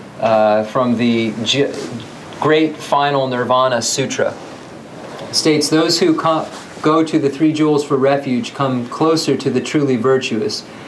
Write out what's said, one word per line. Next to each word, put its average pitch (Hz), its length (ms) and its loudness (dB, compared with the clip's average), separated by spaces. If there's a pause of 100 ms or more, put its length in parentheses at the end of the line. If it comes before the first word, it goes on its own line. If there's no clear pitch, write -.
(200)
uh, 110 440 4
from 123 320 0
the 113 460 0
J-, 135 280 0 (680)
Great 156 380 2
Final 143 500 0
Nirvana 123 540 2
Sutra. - 500 -2 (960)
It - 80 -12
states, 151 320 2
"Those 160 320 2
who 165 140 4
co-, 160 340 0 (340)
go 156 220 4
to 156 140 0
the 139 100 2
three 147 240 2
jewels 151 320 2
for 143 120 0
refuge 135 580 0
come 131 340 -2
closer 160 480 2
to 135 140 -2
the 120 100 2
truly 135 360 0
virtuous. 123 680 0 (240)